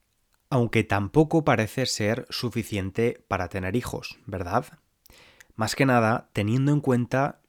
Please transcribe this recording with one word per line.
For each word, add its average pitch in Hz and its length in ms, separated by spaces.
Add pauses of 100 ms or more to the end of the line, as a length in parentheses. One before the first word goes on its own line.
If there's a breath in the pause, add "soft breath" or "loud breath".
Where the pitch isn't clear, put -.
(500)
Aunque 117 340
tampoco 151 640
parece 123 400
ser 113 440
suficiente 110 1000
para 92 180
tener 92 300
hijos, - 480
¿verdad? 98 400 (920 soft breath)
Más 110 200
que 139 100
nada, 120 480
teniendo 127 400
en 147 80
cuenta 131 680